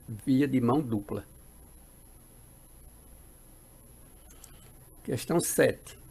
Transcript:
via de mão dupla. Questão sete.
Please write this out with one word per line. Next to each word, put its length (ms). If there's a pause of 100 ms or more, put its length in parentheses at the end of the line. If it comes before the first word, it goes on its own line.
via 400
de 140
mão 200
dupla. 440 (3750)
Questão 360
sete. 580 (140)